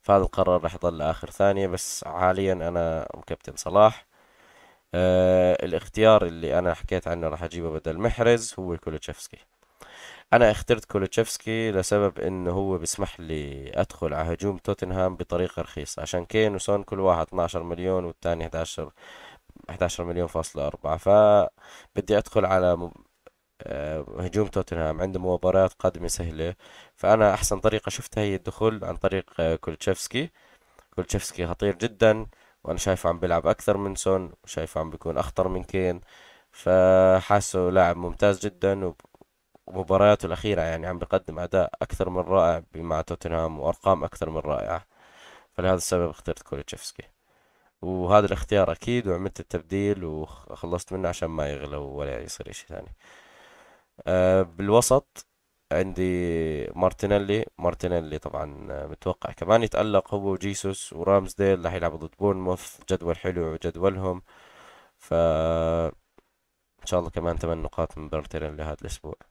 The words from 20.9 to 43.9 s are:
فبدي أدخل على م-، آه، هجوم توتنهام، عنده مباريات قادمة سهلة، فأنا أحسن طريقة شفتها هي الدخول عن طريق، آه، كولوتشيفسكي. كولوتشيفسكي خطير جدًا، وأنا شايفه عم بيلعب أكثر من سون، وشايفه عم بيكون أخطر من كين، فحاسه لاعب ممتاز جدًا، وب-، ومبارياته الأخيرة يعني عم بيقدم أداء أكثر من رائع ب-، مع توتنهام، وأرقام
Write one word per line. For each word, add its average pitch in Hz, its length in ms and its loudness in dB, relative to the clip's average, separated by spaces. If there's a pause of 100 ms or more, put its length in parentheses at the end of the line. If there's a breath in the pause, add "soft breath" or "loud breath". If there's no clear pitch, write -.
فبدي 104 1200 4
أدخل 107 280 2
على 90 320 4
م-، 85 140 -8 (680)
آه، 76 440 -6 (140)
هجوم 92 280 -2
توتنهام، 82 540 -2
عنده 92 180 -4
مباريات 92 540 2
قادمة 85 340 -2
سهلة، 82 480 -4 (400 loud breath)
فأنا 104 380 6
أحسن 101 260 -2
طريقة 104 300 0
شفتها - 340 -4
هي 101 120 0
الدخول 107 500 -2
عن 90 120 -6
طريق، 95 280 -2 (140)
آه، 82 160 2
كولوتشيفسكي. 98 760 -4 (680 soft breath)
كولوتشيفسكي 90 520 -4
خطير 95 280 -2
جدًا، 110 520 2 (360 soft breath)
وأنا 87 140 -4
شايفه 90 320 0
عم 85 100 -2
بيلعب 85 280 0
أكثر 101 300 2
من 98 180 -4
سون، 95 360 0 (120)
وشايفه - 380 -6
عم 80 80 -6
بيكون 80 280 -6
أخطر - 300 -2
من 92 160 -4
كين، 90 380 -2 (500 loud breath)
فحاسه 92 1080 4 (100)
لاعب 90 280 4
ممتاز 90 500 0
جدًا، 98 380 -2
وب-، 85 160 -8 (640)
ومبارياته 95 580 4
الأخيرة 87 360 -2
يعني 82 260 -4
عم 90 120 -6
بيقدم 85 400 -4
أداء 87 320 0 (100)
أكثر 90 280 -4
من 90 100 -2
رائع 85 400 4
ب-، - 180 -16
مع 82 240 -4
توتنهام، 82 580 -4
وأرقام 80 440 0